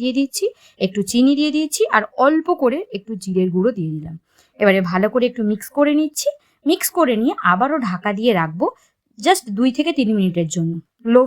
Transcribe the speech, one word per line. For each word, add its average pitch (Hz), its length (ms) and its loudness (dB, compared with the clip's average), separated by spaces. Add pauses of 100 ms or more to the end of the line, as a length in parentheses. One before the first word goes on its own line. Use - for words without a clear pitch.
দিয়ে 247 120 -2
দিচ্ছি, 277 320 -2 (360)
একটু 190 220 -2
চিনি 254 360 2
দিয়ে 302 120 0
দিয়েছি 302 320 -2 (100)
আর 220 100 4 (240)
অল্প 320 200 2 (160)
করে 254 160 2 (180)
একটু 202 160 -12 (100)
জিরের 185 280 0
গুঁড়ো 185 280 0
দিয়ে 160 160 -4
দিলাম। 156 220 -12 (440)
এবারে 196 200 4 (100)
ভালো 185 220 0
করে 247 180 0
একটু 247 200 -6
মিক্স 214 260 -6
করে 294 240 4
নিচ্ছি। 311 280 -4 (380)
মিক্স 330 240 0
করে 285 260 2
নিয়ে 254 180 0 (180)
আবারও 254 260 0
ঢাকা 202 340 -4
দিয়ে 220 280 0
রাখবো 165 260 -2 (520)
just 349 260 2 (140)
দুই 254 140 2
থেকে 294 200 -2
তিন 247 240 0
মিনিটের 175 320 0
জন্য 165 240 -2 (400)
লো 247 140 8